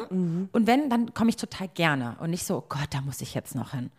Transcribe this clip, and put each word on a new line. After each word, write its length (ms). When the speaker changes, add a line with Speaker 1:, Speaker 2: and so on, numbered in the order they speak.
Speaker 1:
Mhm. 400
Speaker 2:
Und 160
wenn, 220
dann 260
komme 160
ich 60
total 320
gerne. 500
Und 100
nicht 160
so, 120
oh 100
Gott, 240
da 100
muss 200
ich 120
jetzt 220
noch 160
hin. 280